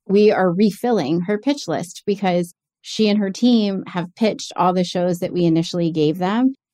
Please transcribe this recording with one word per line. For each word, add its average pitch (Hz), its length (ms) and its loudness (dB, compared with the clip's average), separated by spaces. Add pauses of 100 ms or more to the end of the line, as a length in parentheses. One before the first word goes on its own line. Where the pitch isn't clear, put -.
we 208 240 6
are 185 220 2
refilling 185 680 0
her 208 160 -2
pitch 285 300 -4
list - 380 -8
because 185 480 -2 (280)
she - 280 0
and 202 100 2
her 196 100 -2
team 208 580 2
have 180 280 -8
pitched 202 400 -2
all 180 160 2
the 180 140 2
shows 175 340 -2
that 180 140 -6
we 175 100 0
initially 170 480 0
gave 156 260 0
them. 220 360 0 (200)